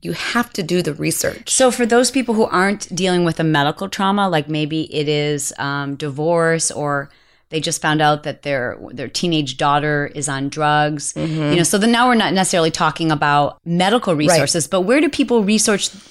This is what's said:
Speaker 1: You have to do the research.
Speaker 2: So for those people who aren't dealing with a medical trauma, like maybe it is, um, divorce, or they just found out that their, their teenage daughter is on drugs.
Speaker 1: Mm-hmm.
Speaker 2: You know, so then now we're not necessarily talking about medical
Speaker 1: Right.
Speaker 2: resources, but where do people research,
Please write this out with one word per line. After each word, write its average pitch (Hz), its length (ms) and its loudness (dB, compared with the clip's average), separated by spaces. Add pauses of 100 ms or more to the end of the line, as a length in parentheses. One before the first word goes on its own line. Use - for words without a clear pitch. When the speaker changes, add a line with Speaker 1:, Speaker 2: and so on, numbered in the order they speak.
Speaker 1:
You 170 120 -6
have - 400 -4
to 190 100 -4
do 175 180 0
the 160 120 -4
research. - 580 -4
Speaker 2:
So 262 200 4
for 240 140 0
those 240 260 4
people 240 240 0
who 220 100 2
aren't 196 500 -2
dealing 180 300 2
with 160 140 0
a 165 40 0
medical 156 460 0
trauma, 196 400 0
like 151 200 0
maybe 156 440 -4
it 147 140 -2
is, 147 500 -2
um, 139 380 -4
divorce, 160 760 0
or 143 380 -4 (400)
they 160 100 -4
just 156 220 -4
found 156 200 0
out 151 220 2
that - 180 -8
their, 127 360 -4 (140)
their 123 160 -10
teenage 151 500 -2
daughter 147 580 0
is 143 120 -6
on 139 220 -4
drugs. 151 640 0
Speaker 1:
Mm-hmm. 156 380 -2
Speaker 2:
You 160 60 4
know, 170 60 4
so 208 140 0
then 220 140 2
now 240 160 4
we're 247 80 4
not 190 180 2
necessarily 180 380 2
talking 160 400 0
about 147 520 2
medical 185 500 2
Speaker 1:
Right. 147 140 2
Speaker 2:
resources, 156 400 2
but 190 140 0
where 240 180 4
do 311 100 2
people 240 340 2
research, 208 460 2 (220)